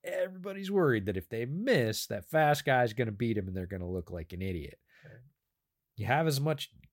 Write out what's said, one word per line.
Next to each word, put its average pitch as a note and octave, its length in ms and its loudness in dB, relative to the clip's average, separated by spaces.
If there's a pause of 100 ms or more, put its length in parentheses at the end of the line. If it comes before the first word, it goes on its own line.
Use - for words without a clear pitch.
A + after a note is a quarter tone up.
Everybody's F#3 640 -6
worried C3+ 360 4
that G2 100 0
if F#2 140 -6
they A#2 160 -4
miss, D3+ 600 0
that G#2 200 -8
fast D3 380 4
guy's B2 260 4
gonna A2+ 180 -2
beat G#2+ 280 0
him F#2+ 100 -4
and F#2 80 -6
they're F#2 80 -4
gonna F2+ 260 -6
look F2+ 200 -6
like F2 240 -10
an F2+ 80 -6
idiot. F2 360 -6 (1200)
You - 60 -4
have D3+ 200 2
as C#3 140 0
much D3 300 -2 (220)